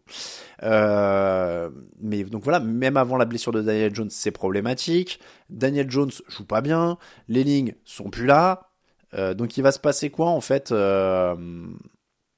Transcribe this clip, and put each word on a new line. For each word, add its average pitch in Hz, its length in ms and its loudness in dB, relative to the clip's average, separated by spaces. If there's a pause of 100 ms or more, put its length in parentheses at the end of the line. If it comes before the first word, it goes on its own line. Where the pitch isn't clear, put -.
(640)
Euh, 98 1080 2 (280)
mais 104 260 -4
donc 101 200 -10
voilà, 160 160 2
même 127 380 0
avant 127 180 0
la 123 80 4
blessure 117 280 -4
de 110 100 0
Daniel 107 320 0
Jones, 107 160 -6
c'est - 200 -4
problématique. 123 920 -2 (280)
Daniel 135 420 -2
Jones 139 200 0 (180)
joue - 160 -16
pas 107 160 0
bien, 165 380 0 (300)
les 127 160 2
lignes 139 300 0 (120)
sont 101 240 -12
plus 117 160 -4
là. 175 440 4 (440)
Euh, 95 180 -2
donc 117 240 -6
il 135 60 -2
va 135 100 6
se - 60 -6
passer 143 320 0
quoi 165 160 -2
en 165 160 0
fait ? 135 280 -2
Euh, 92 960 0 (720)